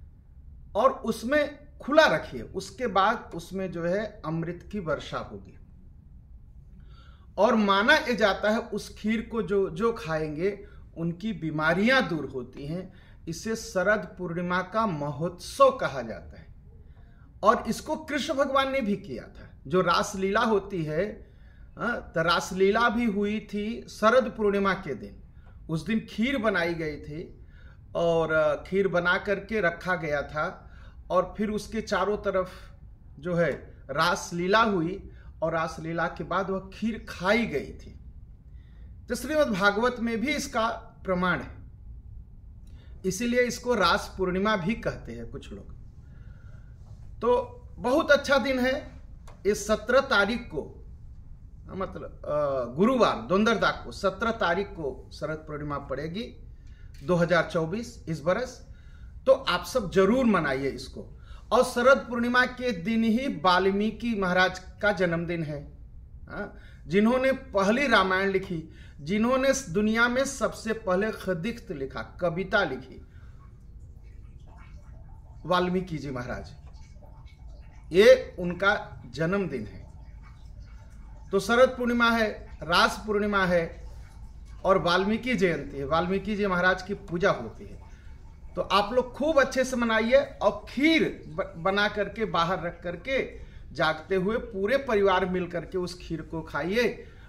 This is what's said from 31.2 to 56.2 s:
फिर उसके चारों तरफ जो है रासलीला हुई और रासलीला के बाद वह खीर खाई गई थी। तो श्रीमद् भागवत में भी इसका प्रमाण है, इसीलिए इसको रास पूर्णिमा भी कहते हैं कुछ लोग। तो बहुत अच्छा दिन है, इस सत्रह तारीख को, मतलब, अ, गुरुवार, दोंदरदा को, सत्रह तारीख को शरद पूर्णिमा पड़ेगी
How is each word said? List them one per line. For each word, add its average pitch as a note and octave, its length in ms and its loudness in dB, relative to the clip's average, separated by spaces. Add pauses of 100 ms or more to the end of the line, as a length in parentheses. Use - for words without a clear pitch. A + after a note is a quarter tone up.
फिर G#3+ 120 0
उसके G3+ 320 -6
चारों G3+ 360 0
तरफ F#3+ 320 0 (720)
जो E3+ 160 -2
है E3 180 4 (360)
रासलीला F3 720 2
हुई F#3+ 480 0 (300)
और D#3+ 120 0
रासलीला E3 540 -2
के F3 160 -8
बाद F3+ 260 -2
वह F#3+ 240 -4
खीर - 360 -4
खाई G#3+ 360 2
गई C#3+ 220 -4
थी। - 320 -16 (1120)
तो A#3+ 60 -2
श्रीमद् C#4 380 2
भागवत G3+ 460 4
में A3+ 220 -2
भी D4 140 0
इसका A#3 320 0 (360)
प्रमाण F3+ 360 2
है, - 220 -12 (1400)
इसीलिए A#3+ 360 0
इसको A#3+ 340 0
रास F#3 420 2
पूर्णिमा F#3+ 400 2
भी F3+ 160 0
कहते - 380 -6
हैं A#2 180 -10
कुछ - 220 -12
लोग। - 220 -14 (1500)
तो A#3+ 260 2 (320)
बहुत B3+ 320 2
अच्छा C#4 260 4
दिन C4 220 2
है, C4 320 0 (540)
इस G#3 220 0
सत्रह A3 340 4
तारीख A3 380 2
को, - 460 -10 (800)
मतलब, F3+ 580 -8
अ, C#3 500 0
गुरुवार, G#3 460 4
दोंदरदा F#3 500 4
को, - 200 -8
सत्रह G3 400 -2
तारीख F#3+ 360 0
को - 460 -8
शरद D#3 240 -6
पूर्णिमा D3 400 -6
पड़ेगी E3 720 -8 (560)